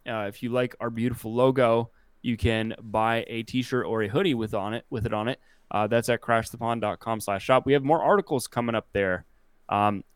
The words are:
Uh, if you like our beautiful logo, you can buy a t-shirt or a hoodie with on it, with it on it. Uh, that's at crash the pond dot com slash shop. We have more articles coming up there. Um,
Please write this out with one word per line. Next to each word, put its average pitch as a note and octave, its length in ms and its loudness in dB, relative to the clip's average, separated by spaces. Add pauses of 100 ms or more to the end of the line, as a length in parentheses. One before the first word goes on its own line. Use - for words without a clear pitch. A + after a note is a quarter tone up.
Uh, A2 220 -4
if - 160 -10
you A#2+ 60 -4
like B2 320 0
our A#2+ 80 -4
beautiful A#2 440 -4
logo, A#2+ 580 4 (300)
you A#2+ 140 -2
can A2 460 0
buy A2+ 460 0
a A2+ 160 -6
t-shirt B2 420 -2
or A2 180 -2
a G2+ 60 -2
hoodie D#3 240 2
with A2 200 -2
on G#2 200 -4
it, A#2 160 -10
with A2 160 -4
it A2 80 -2
on G#2+ 160 -2
it. C3+ 100 -6 (320)
Uh, G#2 160 0
that's A#2 220 2
at A#2 100 0
crash A2+ 300 0
the - 80 -14
pond A#2 240 -4
dot G#2 180 -4
com A2+ 220 -4
slash G2 220 -4
shop. C3 220 4
We C3 60 2
have C#3 120 4
more D3+ 200 2
articles D#3 440 2
coming A#2 280 -2
up A2 160 -4
there. F#2+ 340 0 (440)
Um, G#2 340 2 (120)